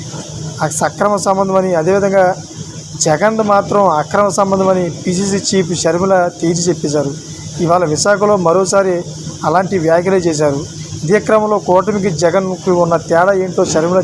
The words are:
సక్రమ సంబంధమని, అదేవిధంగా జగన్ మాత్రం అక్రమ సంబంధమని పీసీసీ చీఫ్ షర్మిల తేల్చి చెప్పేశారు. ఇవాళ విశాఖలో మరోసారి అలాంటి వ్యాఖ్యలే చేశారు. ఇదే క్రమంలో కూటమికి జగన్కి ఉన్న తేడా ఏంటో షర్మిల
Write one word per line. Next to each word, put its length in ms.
సక్రమ 480
సంబంధమని, 600
అదేవిధంగా 600
జగన్ 360
మాత్రం 520
అక్రమ 380
సంబంధమని 640
పీసీసీ 480
చీఫ్ 440
షర్మిల 480
తేల్చి 280
చెప్పేశారు. 440
ఇవాళ 260
విశాఖలో 520
మరోసారి 640
అలాంటి 340
వ్యాఖ్యలే 380
చేశారు. 600
ఇదే 160
క్రమంలో 380
కూటమికి 520
జగన్కి 640
ఉన్న 240
తేడా 380
ఏంటో 320
షర్మిల 380